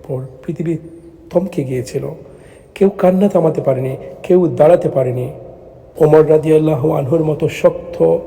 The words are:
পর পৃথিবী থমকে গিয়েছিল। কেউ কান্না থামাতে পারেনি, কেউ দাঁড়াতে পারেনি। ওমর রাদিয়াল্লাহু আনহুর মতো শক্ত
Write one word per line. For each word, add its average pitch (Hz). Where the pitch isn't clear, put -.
পর 131
পৃথিবী 165
থমকে 175
গিয়েছিল। 127
কেউ 196
কান্না 190
থামাতে 160
পারেনি, 131
কেউ 180
দাঁড়াতে 151
পারেনি। 127
ওমর 156
রাদিয়াল্লাহু 156
আনহুর 151
মতো 151
শক্ত -